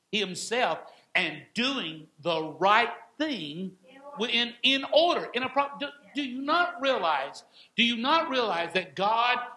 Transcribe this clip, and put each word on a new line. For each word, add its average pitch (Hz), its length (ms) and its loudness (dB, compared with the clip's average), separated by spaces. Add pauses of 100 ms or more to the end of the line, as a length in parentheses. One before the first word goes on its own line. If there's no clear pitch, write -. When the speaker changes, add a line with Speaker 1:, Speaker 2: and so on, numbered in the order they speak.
(120)
Speaker 1:
himself 196 680 -2 (340)
and 175 240 0 (160)
doing 202 540 -2 (140)
the 156 380 -2
right 214 300 6 (300)
thing 185 520 -4 (160)
Speaker 2:
In 269 140 -20 (180)
order. 226 140 0
Speaker 1:
in, 240 200 2 (100)
in 269 280 4
order. 311 440 4
In 247 80 -2
a 254 60 -4
pro-, 277 300 -2
do, 285 60 -4 (300)
do 285 80 -2
you 254 180 -8
not 339 400 0
realize, 165 640 0 (340)
do 220 60 4
you 240 120 2
not 302 340 2
realize 196 440 0
that 175 220 -2
God 233 420 2 (200)